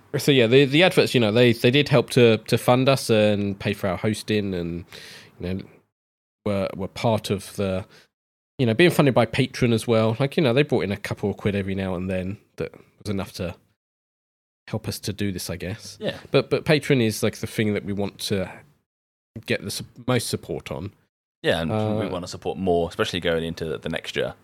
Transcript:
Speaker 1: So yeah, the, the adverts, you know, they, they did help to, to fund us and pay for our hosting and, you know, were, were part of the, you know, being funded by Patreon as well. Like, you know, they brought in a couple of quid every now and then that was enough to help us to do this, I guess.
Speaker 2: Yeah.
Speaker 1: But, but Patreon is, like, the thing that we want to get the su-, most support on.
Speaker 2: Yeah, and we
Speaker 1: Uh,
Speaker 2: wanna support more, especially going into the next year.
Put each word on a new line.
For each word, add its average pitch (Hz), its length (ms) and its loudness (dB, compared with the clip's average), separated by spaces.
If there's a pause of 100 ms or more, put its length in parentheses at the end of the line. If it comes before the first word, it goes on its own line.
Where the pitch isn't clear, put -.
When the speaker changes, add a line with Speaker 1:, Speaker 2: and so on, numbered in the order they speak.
(160)
Speaker 1:
So 139 140 0
yeah, 127 160 6
the, 135 180 8
the 147 200 4
adverts, 156 280 4
you 131 80 4
know, 104 120 4
they, 120 200 6
they 123 200 2
did 143 160 4
help 123 220 4
to, 113 280 6
to - 180 -2
fund 127 320 2
us 135 220 2
and 104 480 2
pay 104 140 -2
for 101 160 -4
our 87 80 -2
hosting 104 580 -2
and, 85 300 -6 (560)
you 90 140 -4
know, 95 60 -6 (840)
were, 98 300 -2
were 95 120 -6
part 110 420 0
of - 260 -6
the, 95 280 -4 (760)
you 131 80 0
know, 113 80 2
being 165 180 6
funded 143 220 4
by 147 120 4
Patreon 127 480 0
as 110 140 -2
well. 110 320 2
Like, 139 160 -4
you 180 80 2
know, 117 100 2
they 143 80 4
brought 117 220 0
in 98 80 -2
a 104 40 -4
couple - 320 -6
of 98 80 -4
quid 101 200 -2
every 98 180 -4
now 95 220 -4
and 92 120 -6
then 92 300 -4 (200)
that - 140 -8 (300)
was 107 80 -8
enough 95 240 -6
to 92 220 -8 (1120)
help - 200 -8
us 85 120 -6
to 104 120 -8
do 101 200 -4
this, 90 180 -8
I 85 60 -6
guess. 87 440 -12
Speaker 2:
Yeah. - 160 -6 (140)
Speaker 1:
But, 156 200 0
but 139 140 -2
Patreon 143 380 2
is, 110 200 0
like, 107 160 0
the - 80 -10
thing 107 280 -2
that 101 100 -4
we 98 80 -6
want 98 280 -6
to 92 300 -4 (960)
get - 160 -4
the 98 80 -8
su-, - 140 -8 (220)
most 127 220 0
support - 440 -8
on. 80 200 -10 (500)
Speaker 2:
Yeah, 98 180 0
and 117 100 -2
we 110 60 0 (300)
Speaker 1:
Uh, - 20 -6
Speaker 2:
wanna 90 180 -8
support 92 320 -8
more, 85 300 2
especially 95 320 -4
going 82 240 0
into 80 340 -6
the - 100 -8
next - 280 -8
year. 62 280 -4